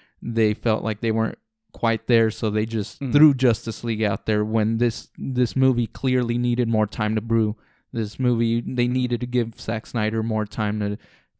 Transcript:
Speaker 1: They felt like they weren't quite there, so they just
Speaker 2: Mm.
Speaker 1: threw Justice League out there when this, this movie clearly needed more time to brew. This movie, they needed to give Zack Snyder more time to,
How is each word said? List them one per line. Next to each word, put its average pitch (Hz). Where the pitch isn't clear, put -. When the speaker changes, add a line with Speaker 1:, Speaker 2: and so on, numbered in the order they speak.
Speaker 1:
They 110
felt 110
like 110
they 113
weren't 110
quite 113
there, 113
so 107
they 107
just 110
Speaker 2:
Mm. 131
Speaker 1:
threw 143
Justice 120
League 110
out 101
there 107
when 110
this, 120
this 127
movie 131
clearly 123
needed 120
more 107
time 107
to 107
brew. 113
This 110
movie, 117
they 123
needed 123
to 123
give 120
Zack 113
Snyder 110
more 110
time 107
to, 104